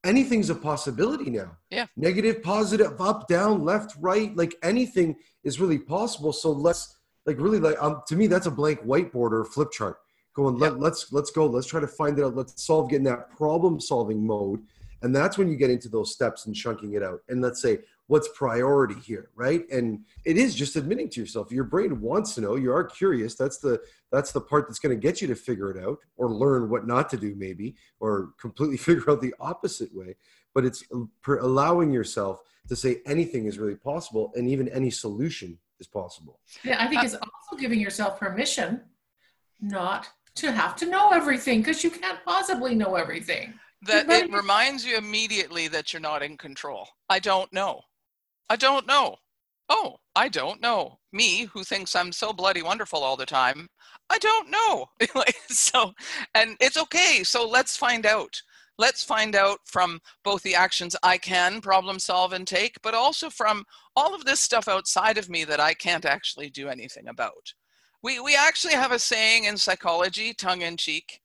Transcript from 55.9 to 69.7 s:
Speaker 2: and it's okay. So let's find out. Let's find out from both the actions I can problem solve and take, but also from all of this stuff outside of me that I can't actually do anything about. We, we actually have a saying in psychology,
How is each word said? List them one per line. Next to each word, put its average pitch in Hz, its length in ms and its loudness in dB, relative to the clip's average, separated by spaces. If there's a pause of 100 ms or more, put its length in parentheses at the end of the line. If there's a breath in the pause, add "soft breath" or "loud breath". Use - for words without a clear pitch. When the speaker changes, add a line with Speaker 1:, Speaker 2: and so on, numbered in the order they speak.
Speaker 2:
and 220 260 2
it's 269 160 4
okay. 320 480 2
So 233 240 0
let's 254 280 2
find 240 280 0
out. 214 380 0 (360 soft breath)
Let's 240 240 2
find 214 320 0
out 196 300 4
from 175 380 -2 (200 soft breath)
both 202 200 -2
the 185 120 -2
actions 175 480 2
I 180 140 6
can 185 460 0
problem 190 360 2
solve 185 360 0
and 185 120 -8
take, 190 360 -2
but 220 120 -4
also 294 360 0
from 208 340 -2 (300 soft breath)
all 285 200 2
of 254 120 -8
this 277 140 2
stuff 226 280 0
outside 190 480 2
of 185 140 -6
me 165 140 -4
that 147 160 0
I 156 120 4
can't 165 320 -2
actually 139 460 -2
do 139 180 -10
anything 123 400 -12
about. 120 460 -10 (480)
We, 247 180 -4
we 285 160 2
actually 320 380 4
have 254 180 2
a 240 60 0
saying 220 460 4
in 208 120 0
psychology, 190 760 0